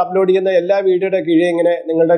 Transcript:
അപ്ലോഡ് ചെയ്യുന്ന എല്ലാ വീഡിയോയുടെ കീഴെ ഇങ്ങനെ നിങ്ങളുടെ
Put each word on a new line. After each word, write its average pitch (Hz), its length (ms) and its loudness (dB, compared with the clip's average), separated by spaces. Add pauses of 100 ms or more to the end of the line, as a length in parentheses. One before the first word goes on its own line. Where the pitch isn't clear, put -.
അപ്ലോഡ് 185 280 0
ചെയ്യുന്ന 190 200 0 (100)
എല്ലാ 185 160 0 (120)
വീഡിയോയുടെ 185 400 0
കീഴെ 170 260 2
ഇങ്ങനെ 170 200 0 (140)
നിങ്ങളുടെ 165 300 2